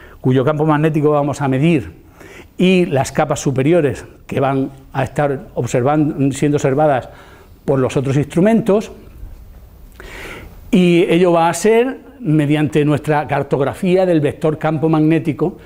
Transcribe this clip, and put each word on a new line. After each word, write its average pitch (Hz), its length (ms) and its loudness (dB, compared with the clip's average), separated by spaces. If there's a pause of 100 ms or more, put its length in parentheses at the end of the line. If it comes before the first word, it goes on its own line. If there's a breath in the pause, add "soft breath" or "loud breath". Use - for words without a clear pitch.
(200 loud breath)
cuyo 131 240 2
campo 151 220 0
magnético 151 440 2
vamos 143 300 -2
a 143 80 -2
medir, 131 440 0 (680 loud breath)
y 180 260 4
las 139 260 -2
capas 151 300 -2
superiores 143 640 0 (220)
que - 120 -6
van 135 300 -2 (240)
a 135 100 -2
estar 143 520 -4
observan-, 143 760 0
siendo 143 260 0
observadas 143 520 0 (560 loud breath)
por 139 140 0
los 127 180 0
otros 135 220 0
instrumentos, 208 760 0 (1800 loud breath)
y 175 380 4
ello 175 240 4
va 165 160 2
a 170 60 -2
ser 233 460 0 (200)
mediante 151 640 0
nuestra 147 420 0
cartografía 143 760 0
del 170 160 2
vector 147 380 -2
campo 160 320 -2
magnético, 156 760 0